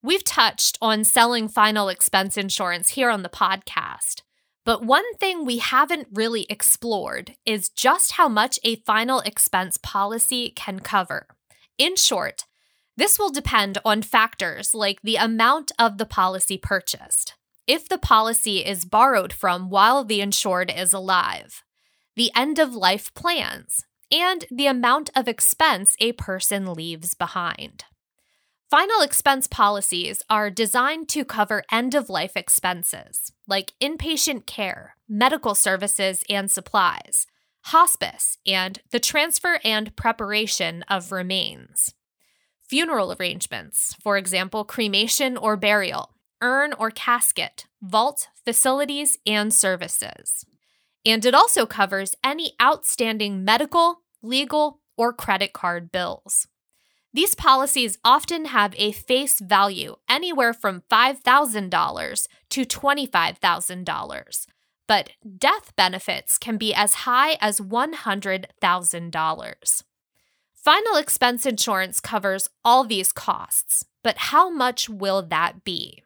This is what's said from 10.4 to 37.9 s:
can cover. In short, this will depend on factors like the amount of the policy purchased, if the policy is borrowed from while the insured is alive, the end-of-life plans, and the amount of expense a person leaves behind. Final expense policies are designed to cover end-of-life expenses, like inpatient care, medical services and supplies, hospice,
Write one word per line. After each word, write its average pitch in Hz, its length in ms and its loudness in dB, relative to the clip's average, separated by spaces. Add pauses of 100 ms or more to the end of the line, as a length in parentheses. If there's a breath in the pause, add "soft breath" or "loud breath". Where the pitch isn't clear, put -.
can 190 320 -10
cover. 185 460 -4 (500 soft breath)
In 339 180 2
short, - 520 0 (500)
this 349 200 2
will 403 140 0
depend 214 540 -2
on 214 180 2
factors - 720 0
like 202 280 -2
the 220 120 -2
amount 226 640 2
of 220 200 2
the 220 60 -2
policy 190 540 -2
purchased, - 760 -4 (300)
if 320 240 0
the 370 80 -2
policy 220 680 2
is 180 180 -4
borrowed 214 480 4
from 185 380 -2
while 220 340 6
the 208 160 0
insured 190 560 0
is 180 160 0
alive, 190 680 -2 (540)
the 226 180 0
end-of-life 240 800 0
plans, - 680 -4 (260)
and 349 400 0
the 262 160 -2
amount 262 480 2
of 254 140 0
expense 226 720 2
a 226 100 2
person 190 640 -4
leaves 165 400 -8
behind. - 680 -8 (840)
Final 392 320 4
expense 277 460 2
policies 202 840 0
are 214 220 2
designed 254 580 0
to 294 160 -2
cover 208 460 -2
end-of-life 226 680 -2
expenses, - 920 -4 (160)
like 196 340 -4
inpatient 294 640 -2
care, - 520 -8 (120)
medical 226 460 2
services 190 720 0
and 196 220 -2
supplies, - 760 0 (380)
hospice, - 800 2